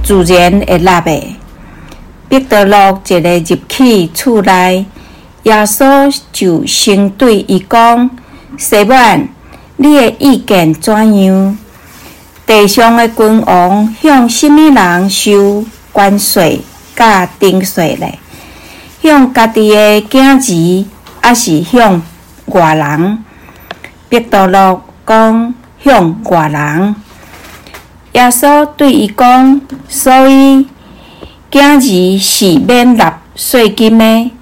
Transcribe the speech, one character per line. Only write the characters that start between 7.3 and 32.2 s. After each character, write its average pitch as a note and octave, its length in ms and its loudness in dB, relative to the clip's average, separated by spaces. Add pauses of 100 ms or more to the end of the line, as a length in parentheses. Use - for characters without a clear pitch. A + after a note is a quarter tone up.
伊 G3 100 -2 (100)
讲 A#3 420 2 (500)
：“西 G#3 240 0
门， A#3 440 2 (500)
你 D4 180 2
的 A3+ 240 0
意 C4+ 180 2
见 F3 340 -2
怎 G#3+ 220 -4
样？ G3 640 0 (880)
地 G#3 220 2
上 A#3 280 2
的 A#3 140 0
君 A3 360 0
王 G3 560 0
向 C4+ 280 2
什 D4 200 -2
么 D4+ 200 4
人 F#3+ 400 0
收 G3+ 560 -2 (260)
关 G3+ 280 0
税 E3 420 -2 (340)
甲 G3 320 0 (120)
丁 F#3+ 240 0
税 D#3+ 320 -4
呢？ D3+ 120 -10 (920)
向 C#4 320 2
家 A3+ 140 0
己 G#3+ 260 0
的 G#3 300 2
囝 C4+ 360 2
儿， F#3 460 -2 (360)
还 A#3+ 120 2
是 E3+ 300 -2
向 G#3 360 0 (480)
外 D#3+ 280 0
人？” D#3+ 480 -4 (840)
彼 A#3+ 120 0
得 G#3 280 0
罗 F#3+ 360 2 (240)
讲 A3+ 460 0 (300)
：“向 G3+ 420 0
外 E3 240 -2
人。” D3 460 -4 (1160)
耶 B3 160 0
稣 D4 460 0
对 C#4+ 160 0
伊 G#3+ 160 0
讲 B3+ 540 2 (260)
：“所 C4 400 2
以 C4+ 380 4 (840)
囝 C#4 100 0
儿 G3+ 580 0
是 F#3+ 380 -2